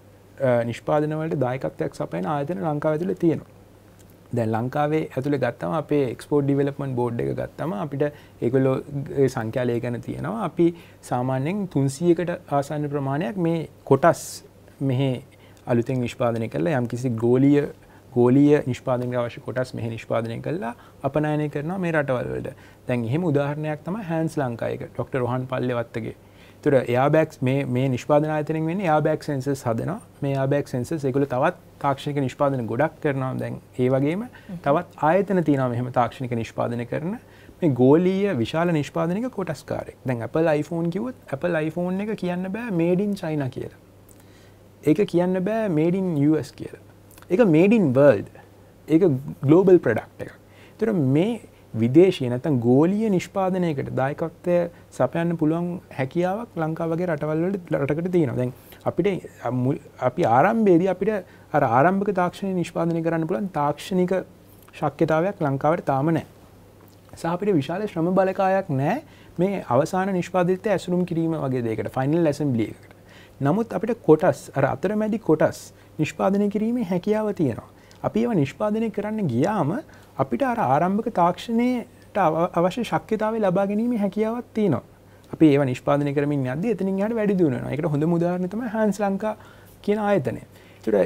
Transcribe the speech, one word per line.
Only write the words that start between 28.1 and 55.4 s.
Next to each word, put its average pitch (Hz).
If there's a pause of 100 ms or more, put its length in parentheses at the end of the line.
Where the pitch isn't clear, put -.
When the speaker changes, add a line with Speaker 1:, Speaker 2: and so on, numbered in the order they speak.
Speaker 1:
ආයතනයෙන් 156
වෙන්නේ 180
එයාබෑග් 156
සෙන්සර්ස් 139
හදනවා. 127 (200)
මේ 139
එයාබෑග් 135
සෙන්සර්ස් 139
ඒගොල්ලෝ 139
තවත් 143 (240)
තාක්ෂණික 143
නිෂ්පාදන 139
ගොඩක් 127
කරනවා. 131
දැන් 120 (180)
ඒ 123
වගේම 147
Speaker 2:
හ්ම්. -
Speaker 1:
තවත් 156 (140)
ආයතන 185
තියෙනවා 135
මෙහෙම 123
තාක්ෂණික 123
නිෂ්පාදනය 117
කරන. 151 (440)
මේ 170
ගෝලීය 180
විශාල 165
නිෂ්පාදනික 170
කොටස්කාරයෙක්. -
දැන් 120
Apple 160
iPhone 170
කිව්වොත් 226 (160)
Apple 160
iPhone 175
එක 208
කියන්න 180
බෑ 226
made 175
in 202
China 151
කියලා. - (1040)
ඒක 156
කියන්න 180
බෑ 214
made 170
in 190 (120)
U 151
S 135
කියලා. - (440)
ඒක 214
made 180
in 170
world. 131 (600)
ඒක 165 (360)
ග්ලෝබල් 175
ප්‍රොඩක්ට් -
එකක්. - (340)
ඒතර 220
මේ 156 (440)
විදේශීය 131
නැත්නම් 127
ගෝලීය 165
නිෂ්පාදනයකට 180
දායකත්වය 156 (360)
සපයන්න 170
පුළුවන් 165 (240)